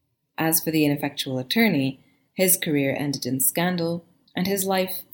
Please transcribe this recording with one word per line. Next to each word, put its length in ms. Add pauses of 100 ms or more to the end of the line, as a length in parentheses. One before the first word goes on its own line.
(380)
As 220
for 100
the 140
ineffectual 540
attorney, 640 (340)
his 220
career 420
ended 280
in 140
scandal 640 (320)
and 100
his 180
life 360 (140)